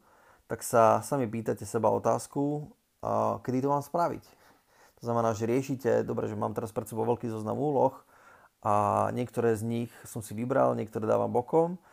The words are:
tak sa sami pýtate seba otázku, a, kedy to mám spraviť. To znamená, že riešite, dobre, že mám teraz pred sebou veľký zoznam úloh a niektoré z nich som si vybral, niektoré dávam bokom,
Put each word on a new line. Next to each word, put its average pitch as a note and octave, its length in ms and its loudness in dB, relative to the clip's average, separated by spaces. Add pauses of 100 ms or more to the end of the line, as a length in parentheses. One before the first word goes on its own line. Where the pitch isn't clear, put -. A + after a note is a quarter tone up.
(460)
tak A#2 160 -8
sa A2+ 400 6
sami C3+ 240 -2
pýtate A2+ 400 -4
seba A2 240 2
otázku, C3 800 -2 (320)
a, A2 400 0
kedy B2+ 240 -2
to C#3+ 80 2
mám C#3+ 80 0
spraviť. C#3+ 420 -4 (760)
To - 80 -20
znamená, A#2 240 2
že A2 160 -2
riešite, A#2 560 2
dobre, A2 240 -4
že G#2+ 80 -6
mám A2 160 -4
teraz A2 160 -6
pred A2 160 -6
sebou A2+ 240 -4
veľký A#2 240 -2
zoznam A2 240 -4
úloh C3 400 0 (640)
a G#2 560 2
niektoré A#2 400 0
z G#2 80 -4
nich A#2 260 -2 (140)
som - 160 -10
si G#2 160 -10
vybral, B2 400 2
niektoré A2 320 -4
dávam A2 240 2
bokom, E3 480 0 (120)